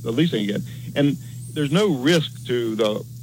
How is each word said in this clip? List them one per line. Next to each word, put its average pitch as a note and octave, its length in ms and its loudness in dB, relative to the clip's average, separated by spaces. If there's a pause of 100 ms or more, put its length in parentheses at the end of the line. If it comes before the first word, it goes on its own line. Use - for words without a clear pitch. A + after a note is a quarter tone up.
the A2+ 100 -2
leasing B2 320 2
again. G2+ 180 -2 (320)
And C#3+ 220 2 (360)
there's D3 200 -2
no F#3+ 240 4
risk C3+ 500 2
to A#2+ 300 -2
the, G#2+ 280 2 (180)